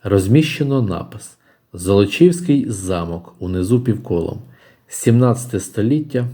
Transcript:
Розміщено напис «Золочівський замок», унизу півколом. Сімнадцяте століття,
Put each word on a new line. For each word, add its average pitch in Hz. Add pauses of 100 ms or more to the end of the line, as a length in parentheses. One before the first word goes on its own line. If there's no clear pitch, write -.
Розміщено 135
напис - (360)
«Золочівський 101
замок», 90
унизу 92
півколом. 90 (480)
Сімнадцяте 120
століття, 123